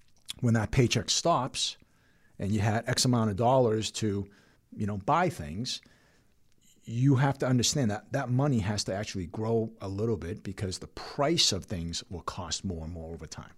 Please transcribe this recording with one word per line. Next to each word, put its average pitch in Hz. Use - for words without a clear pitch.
when 120
that 107
paycheck 120
stops -
and 98
you 104
had 110
X -
amount 117
of 98
dollars 117
to, 101
you 110
know, 101
buy 156
things, 92
you 123
have 139
to 147
understand 127
that 104
that 135
money 131
has 104
to 95
actually 98
grow 110
a 98
little 104
bit 82
because 92
the -
price -
of 92
things 85
will -
cost -
more 82
and 82
more 82
over 78
time. -